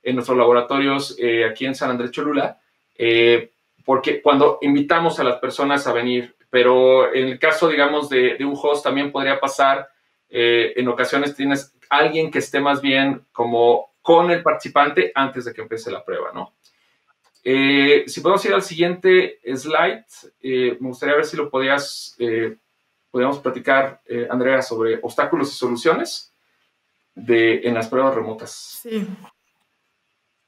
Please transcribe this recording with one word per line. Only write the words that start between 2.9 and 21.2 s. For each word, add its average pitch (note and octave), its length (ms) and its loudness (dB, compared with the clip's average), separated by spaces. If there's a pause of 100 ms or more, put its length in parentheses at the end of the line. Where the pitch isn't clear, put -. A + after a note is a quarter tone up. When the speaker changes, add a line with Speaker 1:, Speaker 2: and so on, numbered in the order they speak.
Speaker 1:
eh, A#2 560 2 (320)
porque C3 360 0
cuando C#3+ 420 4
invitamos D#3 580 0
a C#3 40 0
las B2 120 0
personas C#3 500 -4
a A#2+ 60 0
venir, B2 420 -4 (160)
pero B2+ 640 6
en C3 160 0
el B2+ 100 -8
caso, D#3 300 2
digamos, D3 400 0
de, B2+ 280 2
de C#3 80 -6
un C#3+ 160 -4
host D3 240 -2
también C#3+ 280 -2
podría C#3 280 -2
pasar, C#3 480 0 (400)
eh, A#2 480 2
en B2+ 120 0
ocasiones B2+ 460 -2
tienes C#3 400 -4 (160)
alguien D#3 400 2
que D3 80 -4
esté C3+ 220 -4
más C#3 200 0
bien C3+ 520 0
como A#2+ 680 2
con E3+ 280 6
el E3+ 120 0
participante D3+ 720 0
antes C3 300 -2
de A2+ 80 -10
que A2 100 -14
empiece A2+ 280 -10
la A2+ 140 -10
prueba, G#2 280 -8
¿no? - 220 -14 (880)
Eh, C#3 640 4
si - 140 -12
podemos F#3+ 260 2
ir G3 80 0
al G3 80 0
siguiente F3+ 760 2 (160)
slide, D#3+ 520 -2 (340)
eh, B2+ 400 -2
me C3 80 -8
gustaría C#3 280 -2
ver D#3 100 2